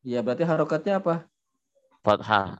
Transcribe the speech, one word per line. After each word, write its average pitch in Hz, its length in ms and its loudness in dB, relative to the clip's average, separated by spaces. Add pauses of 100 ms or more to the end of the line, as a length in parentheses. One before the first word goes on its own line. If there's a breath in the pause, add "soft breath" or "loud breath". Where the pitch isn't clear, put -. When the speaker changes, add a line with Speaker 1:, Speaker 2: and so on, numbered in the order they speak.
Speaker 1:
Ya, 123 220 -4
berarti 127 240 -2
harokatnya 160 560 0
apa? 165 240 -2 (720)
Speaker 2:
Fathah. 104 600 2